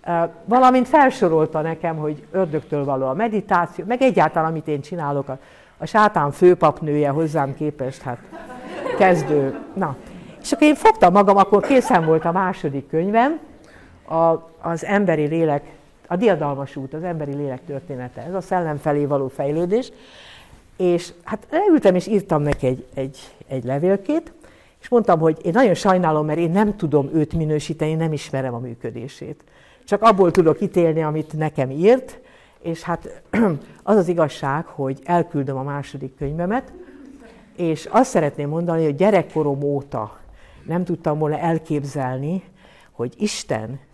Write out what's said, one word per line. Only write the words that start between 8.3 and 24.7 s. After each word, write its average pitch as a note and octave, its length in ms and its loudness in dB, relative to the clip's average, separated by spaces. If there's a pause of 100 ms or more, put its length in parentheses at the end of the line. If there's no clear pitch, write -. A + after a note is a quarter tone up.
kezdő. D3+ 600 2 (140)
Na. D#3+ 220 -6 (460)
És - 100 -6
akkor D4+ 160 4
én D4+ 80 6
fogtam G#4+ 380 6
magam, G3+ 240 6
akkor G3 280 4
készen A#3+ 400 4
volt D#3+ 200 2
a E3+ 60 2
második F3 580 -4
könyvem, A3+ 500 0 (680)
a, E3 300 2 (320)
az E3 160 -6
emberi F3 420 2
lélek, D3+ 360 0 (440)
a F3 80 -4
diadalmas D3+ 600 0
út, C3 180 -10
az D#3+ 100 -10
emberi D3+ 320 -6
lélek C#3 300 -8
története, C3 560 -12
ez D3+ 120 -12
a F#3+ 80 -6
szellem E3+ 360 -4
felé D3 280 -2
való C#3 220 -2
fejlődés. E3+ 640 -4 (840)
És F3 360 0 (100)
hát - 260 -10
leültem, D#4 460 4
és F3+ 120 -2
írtam F#3+ 340 0
neki C#3+ 260 -2
egy, C3 260 -4
egy, C#3 240 -8 (300)
egy C3 160 -8
levélkét, G3 680 -2 (500)